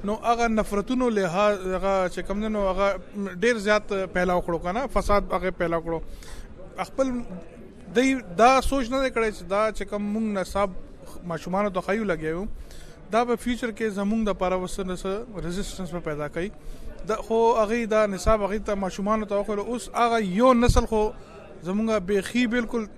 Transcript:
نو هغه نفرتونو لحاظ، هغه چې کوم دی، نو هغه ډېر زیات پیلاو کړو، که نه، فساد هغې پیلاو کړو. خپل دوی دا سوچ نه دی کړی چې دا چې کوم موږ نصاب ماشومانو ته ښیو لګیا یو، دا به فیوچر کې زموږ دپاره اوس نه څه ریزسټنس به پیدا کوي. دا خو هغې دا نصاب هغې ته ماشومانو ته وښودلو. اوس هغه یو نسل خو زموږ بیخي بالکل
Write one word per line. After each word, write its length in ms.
نو 220
هغه 320
نفرتونو 560
لحاظ، 480
هغه 420
چې 120
کوم 180
دی، 80
نو 140
هغه 180
ډېر 260
زیات 320
پیلاو 240
کړو، 240
که 160
نه، 160
فساد 260
هغې 140
پیلاو 240
کړو. 140
خپل 300
دوی 160
دا 100
سوچ 300
نه 120
دی 80
کړی 260
چې 140
دا 100
چې 180
کوم 120
موږ 100
نصاب 340
ماشومانو 460
ته 100
ښیو 220
لګیا 260
یو، 80
دا 160
به 160
فیوچر 260
کې 280
زموږ 300
دپاره 260
اوس 260
نه 160
څه 480
ریزسټنس 500
به 140
پیدا 260
کوي. 160
دا 80
خو 100
هغې 380
دا 100
نصاب 280
هغې 240
ته 160
ماشومانو 480
ته 80
وښودلو. 280
اوس 220
هغه 180
یو 140
نسل 360
خو 100
زموږ 420
بیخي 320
بالکل 280